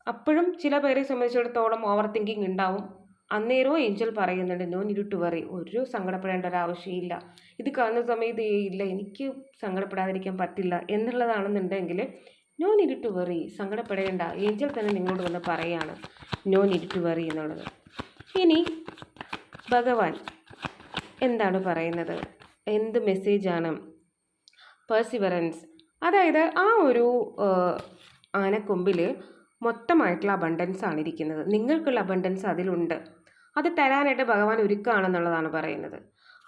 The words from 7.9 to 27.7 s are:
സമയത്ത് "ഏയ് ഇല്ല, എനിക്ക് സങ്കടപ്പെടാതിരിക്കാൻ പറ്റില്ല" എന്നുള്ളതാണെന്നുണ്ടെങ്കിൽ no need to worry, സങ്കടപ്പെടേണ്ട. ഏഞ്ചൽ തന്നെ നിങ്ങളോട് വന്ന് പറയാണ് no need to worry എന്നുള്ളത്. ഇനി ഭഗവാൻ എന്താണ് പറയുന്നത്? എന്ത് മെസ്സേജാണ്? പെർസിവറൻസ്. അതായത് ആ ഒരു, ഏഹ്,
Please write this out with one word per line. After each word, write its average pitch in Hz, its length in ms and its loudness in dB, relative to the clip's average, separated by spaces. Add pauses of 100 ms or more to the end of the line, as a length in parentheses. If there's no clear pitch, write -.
സമയത്ത് 233 340 -2
"ഏയ് 208 260 0
ഇല്ല, 190 160 -4
എനിക്ക് 202 500 -6 (280)
സങ്കടപ്പെടാതിരിക്കാൻ 190 800 -4
പറ്റില്ല" 175 520 -2
എന്നുള്ളതാണെന്നുണ്ടെങ്കിൽ 202 1080 0 (580)
no 359 140 2
need 339 260 4
to 226 120 -4
worry, 175 360 -2
സങ്കടപ്പെടേണ്ട. 196 760 -4
ഏഞ്ചൽ 208 560 -2
തന്നെ 208 160 0
നിങ്ങളോട് 185 280 -2
വന്ന് 175 160 -4 (100)
പറയാണ് 165 480 -4 (520)
no 196 140 6
need 180 220 2
to 190 140 -6
worry 165 320 -2
എന്നുള്ളത്. 156 340 -6 (760)
ഇനി 339 280 6 (1040)
ഭഗവാൻ 240 440 4 (1040)
എന്താണ് 208 420 2
പറയുന്നത്? 170 520 -2 (520)
എന്ത് 214 380 2
മെസ്സേജാണ്? 190 640 2 (1200)
പെർസിവറൻസ്. 196 720 0 (440)
അതായത് 330 540 4
ആ 427 240 6
ഒരു, 240 580 4
ഏഹ്, 180 380 2 (560)